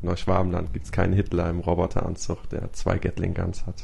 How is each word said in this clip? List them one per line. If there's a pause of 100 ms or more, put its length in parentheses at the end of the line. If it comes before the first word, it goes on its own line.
Neuschwabenland
gibt's
keinen
Hitler
im
Roboteranzug,
der
zwei
Gatling
Guns
hat.